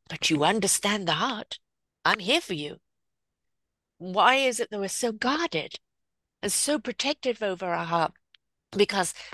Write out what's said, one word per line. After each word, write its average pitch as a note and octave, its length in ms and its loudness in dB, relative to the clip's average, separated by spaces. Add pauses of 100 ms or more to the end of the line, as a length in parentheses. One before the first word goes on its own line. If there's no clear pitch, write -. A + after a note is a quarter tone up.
(100)
but - 180 -4
you D3+ 160 2
understand G3 600 2
the E3 60 2
heart. A3 460 -4 (460)
I'm F#3 140 2
here A#3 220 2
for G3+ 140 -6
you." D3 260 -8 (1160)
Why G3 380 4
is B3+ 240 0
it A#3 100 -6
that G#3 100 -6
we're G3 80 -2
so A#3 240 -4
guarded B3+ 640 -2 (680)
and G3 100 -2
so - 260 0
protective B3 640 -4
over F#3+ 300 -2
our E3+ 140 -2
heart? E3 260 0 (640)
Because G3 380 2 (200)